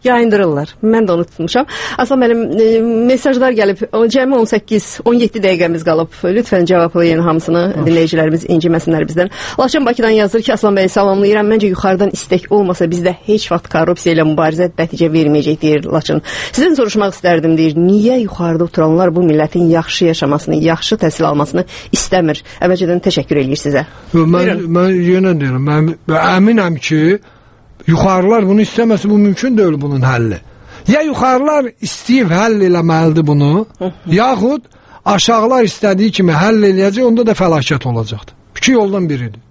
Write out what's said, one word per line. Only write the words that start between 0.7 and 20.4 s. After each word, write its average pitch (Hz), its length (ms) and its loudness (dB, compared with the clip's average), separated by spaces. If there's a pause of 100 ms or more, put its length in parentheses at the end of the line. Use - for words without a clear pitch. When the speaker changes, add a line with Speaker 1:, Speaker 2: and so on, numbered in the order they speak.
Speaker 1:
Mən 220 260 2
də 180 40 0
onu 170 140 0
tutmuşam. 202 400 -4 (320)
Aslan 262 240 0
müəllim, 233 200 2 (200)
e, 220 40 4 (400)
mesajlar 254 520 2
gəlib. 196 220 0 (120)
O, 220 140 2
cəmi 262 320 0
on 226 80 2
səkkiz, 214 380 -2 (200)
on 240 140 2
yeddi 226 240 -2
dəqiqəmiz 170 400 0
qalıb. 160 300 -2 (240)
Lütfən 202 340 0
cavablayın 170 560 2
hamısını. 165 360 0 (100)
Speaker 2:
Hı. 151 140 -2
Speaker 1:
Dinləyicilərimiz 160 600 0
inciməsinlər 165 640 0
bizdən. 175 220 -2 (280)
Laçın 269 280 0
Bakıdan 233 280 0
yazır 214 280 0
ki, 254 120 -2
Aslan 208 240 0
bəy, 190 100 2
salamlayıram. 202 640 2
Məncə, 214 160 2
yuxarıdan 190 480 0
istək - 360 -4
olmasa, 185 360 0
bizdə 175 280 -2 (120)
heç 214 240 -2
vaxt 170 220 -2
korrupsiya 165 420 0
ilə 160 140 2
mübarizə 160 400 0 (100)
nəticə 165 320 -2
verməyəcək, 151 520 0
deyir 151 280 0
Laçın. 156 320 -2 (300)
Sizdən 311 260 0
soruşmaq 208 380 -2
istərdim, 165 420 0
deyir. 160 160 0
Niyə 208 480 2
yuxarıda 170 460 -2
oturanlar 165 480 2
bu 180 100 2
millətin 156 460 0
yaxşı 165 400 0
yaşamasını, 151 500 -2